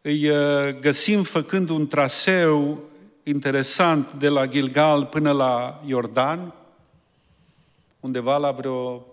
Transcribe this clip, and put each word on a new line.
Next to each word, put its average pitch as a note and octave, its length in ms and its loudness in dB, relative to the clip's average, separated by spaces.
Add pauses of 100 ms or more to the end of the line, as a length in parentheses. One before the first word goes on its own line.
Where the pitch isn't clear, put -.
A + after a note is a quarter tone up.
Îi, D3 280 0
uh, C#3+ 500 0
găsim D#3+ 440 2
făcând F3 460 -2
un D3+ 180 0
traseu D3 960 2 (400)
interesant C#3+ 920 0
de C#3+ 140 -2
la C#3 180 2
Gilgal C#3 600 2
până D3+ 260 0
la C3 540 0
Iordan, C3 680 -2 (1500)
undeva C3 380 -2
la C#3+ 140 0
vreo B2+ 600 -8